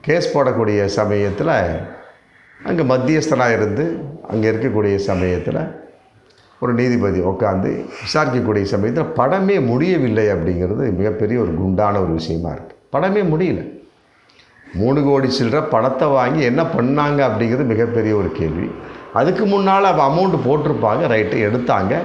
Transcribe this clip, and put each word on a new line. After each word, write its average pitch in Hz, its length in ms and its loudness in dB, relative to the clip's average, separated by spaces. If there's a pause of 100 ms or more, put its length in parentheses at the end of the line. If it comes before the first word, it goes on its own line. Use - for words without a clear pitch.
கேஸ் 165 380 0
போடக்கூடிய 107 580 2
சமயத்துல, 104 680 0 (1000)
அங்க 170 180 -2
மத்தியஸ்தனா 127 720 2
இருந்து, 131 440 0 (320)
அங்க 110 220 2
இருக்கக்கூடிய 104 560 0
சமயத்துல, 92 680 -2 (880)
ஒரு 123 120 -2
நீதிபதி 110 480 0
உட்கார்ந்து 95 640 -2 (200)
விசாரிக்கக்கூடிய 110 680 0
சமயத்துல, 120 300 0 (120)
படமே 185 500 2
முடியவில்லை 123 600 2
அப்படிங்கிறது 92 720 0
மிகப்பெரிய 107 440 0
ஒரு 87 140 0
குண்டான 95 360 0
ஒரு 95 220 0
விஷயமா 82 380 -4
இருக்கு. - 260 -14 (160)
படமே 180 480 0
முடியல. 127 400 -4 (920)
மூணு 131 280 0
கோடி 135 280 2 (120)
சில்லற 117 200 0
பணத்தை 131 460 0
வாங்கி 135 340 2
என்ன 127 200 2
பண்ணாங்க 143 680 2
அப்படிங்கிறது 113 340 0
மிகப்பெரிய 113 520 2
ஒரு 90 160 0
கேள்வி. 82 380 -2 (420)
அதுக்கு 185 340 2
முன்னால 196 340 4
அப்ப 160 280 4
அமௌண்ட் 165 300 2 (100)
போட்டிருப்பாங்க, 139 600 0
ரைட்டு, 110 400 2
எடுத்தாங்க. 117 540 0